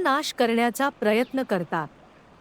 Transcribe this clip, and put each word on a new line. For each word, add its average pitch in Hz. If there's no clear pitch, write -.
नाश 294
करण्याचा 233
प्रयत्न 247
करतात. 175